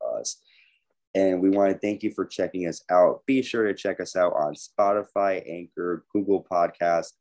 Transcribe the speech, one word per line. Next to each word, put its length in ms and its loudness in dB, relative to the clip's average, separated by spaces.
us. 240 -10
And 260 2
we 100 4
wanna 240 4
thank 280 -4
you 80 -2
for 160 -4
checking 400 -4
us 240 -6
out. 360 4
Be 160 2
sure 260 -2
to 60 -2
check 260 -4
us 160 -8
out 160 2
on 240 -4
Spotify, 920 -2
Anchor, 640 -6
Google 380 0
Podcasts, 720 0